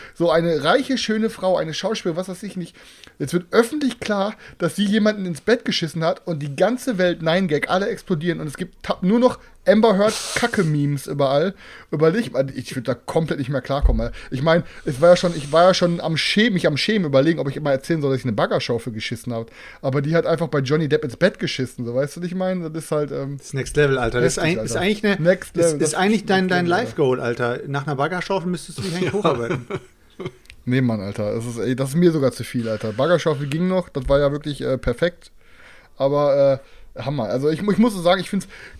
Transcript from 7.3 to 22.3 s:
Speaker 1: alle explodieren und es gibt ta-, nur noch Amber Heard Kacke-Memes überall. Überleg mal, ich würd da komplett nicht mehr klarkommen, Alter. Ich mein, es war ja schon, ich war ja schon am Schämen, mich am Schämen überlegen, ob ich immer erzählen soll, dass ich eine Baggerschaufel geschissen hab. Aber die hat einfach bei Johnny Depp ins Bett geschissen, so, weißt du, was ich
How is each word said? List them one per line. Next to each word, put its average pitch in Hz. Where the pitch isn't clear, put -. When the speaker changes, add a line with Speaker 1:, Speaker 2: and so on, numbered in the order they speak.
Speaker 1:
alle 190
explodieren 170
und 156
es 143
gibt -
ta-, -
nur 202
noch 247
Amber 214
Heard 214
Kacke-Memes 151
überall. 143
Überleg 160
mal, 135
ich -
würd 123
da 127
komplett 165
nicht 135
mehr 135
klarkommen, 135
Alter. -
Ich 127
mein, 160
es 135
war 175
ja 180
schon, 170
ich 143
war 165
ja 185
schon 175
am 160
Schämen, 208
mich 175
am 151
Schämen 214
überlegen, 147
ob 139
ich 127
immer 147
erzählen 151
soll, 139
dass 131
ich -
eine 120
Baggerschaufel 127
geschissen 113
hab. 113
Aber 135
die 156
hat 160
einfach 165
bei 147
Johnny 147
Depp 151
ins 120
Bett 196
geschissen, 131
so, 117
weißt 139
du, 175
was 180
ich 170